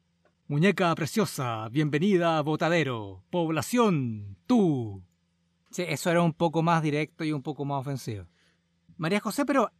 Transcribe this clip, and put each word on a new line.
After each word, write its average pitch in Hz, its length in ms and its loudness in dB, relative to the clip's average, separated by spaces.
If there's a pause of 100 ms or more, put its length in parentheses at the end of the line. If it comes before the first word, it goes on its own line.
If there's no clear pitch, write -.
(480)
"Muñeca 165 460 2
preciosa, 123 760 -4
bienvenida 160 680 2
a 151 40 0
Botadero. 139 920 -2
Población, 160 1120 0
tú". 135 560 2 (720)
Sí, 180 160 -6
eso 160 240 -2
era 170 100 4
un 170 120 2
poco 165 280 0
más 165 220 2
directo 151 400 -4
y 156 80 -2
un 147 100 -4
poco 143 240 -8
más 139 160 -4
ofensivo. 123 460 -8 (680)
María 180 240 -2
José, 220 260 -2
pero 269 340 2